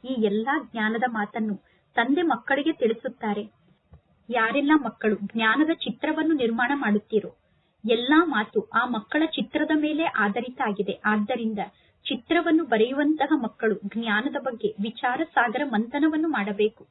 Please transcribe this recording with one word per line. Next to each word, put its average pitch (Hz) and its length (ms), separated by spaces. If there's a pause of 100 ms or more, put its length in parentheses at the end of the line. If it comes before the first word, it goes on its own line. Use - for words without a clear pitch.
(100)
ಈ 262 80
ಎಲ್ಲಾ 220 540
ಜ್ಞಾನದ 226 340
ಮಾತನ್ನು 214 500 (380)
ತಂದೆ 277 280
ಮಕ್ಕಳಿಗೆ 277 500
ತಿಳಿಸುತ್ತಾರೆ. 220 720 (840)
ಯಾರೆಲ್ಲ 240 420 (120)
ಮಕ್ಕಳು 214 300
ಜ್ಞಾನದ 226 600
ಚಿತ್ರವನ್ನು 311 600
ನಿರ್ಮಾಣ 240 400
ಮಾಡುತ್ತೀರೋ, 214 640 (540)
ಎಲ್ಲಾ 262 340
ಮಾತು 220 500
ಆ 240 120
ಮಕ್ಕಳ 247 400
ಚಿತ್ರದ 302 480
ಮೇಲೆ 302 300
ಆಧಾರಿತ 233 560
ಆಗಿದೆ. 202 440
ಆದ್ದರಿಂದ 220 540 (500)
ಚಿತ್ರವನ್ನು 330 560
ಬರೆಯುವಂತಹ 277 680 (100)
ಮಕ್ಕಳು 220 320
ಜ್ಞಾನದ 226 680
ಬಗ್ಗೆ 233 260
ವಿಚಾರ 247 560
ಸಾಗರ 240 400
ಮಂಥನವನ್ನು 285 640
ಮಾಡಬೇಕು. 214 600